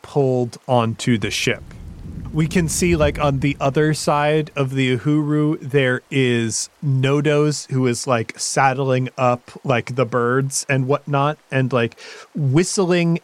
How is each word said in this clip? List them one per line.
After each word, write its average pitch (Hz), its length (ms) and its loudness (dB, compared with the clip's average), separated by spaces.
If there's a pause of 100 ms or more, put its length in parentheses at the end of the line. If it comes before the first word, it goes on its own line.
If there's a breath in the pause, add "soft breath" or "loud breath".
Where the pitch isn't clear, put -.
pulled 127 640 0
onto 117 500 2
the 101 140 -2
ship. - 320 -2 (680)
We 160 160 0
can 165 220 0
see, 170 260 0
like, 151 240 0
on 143 220 0
the 139 180 0
other 151 360 2
side 151 600 0
of 135 200 -2
the 127 240 2
Uhuru, 151 640 0
there 127 480 0
is 120 580 0 (160)
Nodos, 147 840 0
who 131 160 0
is, 120 200 -2
like, 117 320 -2
saddling 131 760 0
up, 123 340 0 (140)
like, 123 320 0
the 131 80 2
birds 127 640 -2
and 135 180 0
whatnot, 143 520 -2 (120)
and, 131 220 0
like, 120 260 0 (360 loud breath)
whistling 170 880 2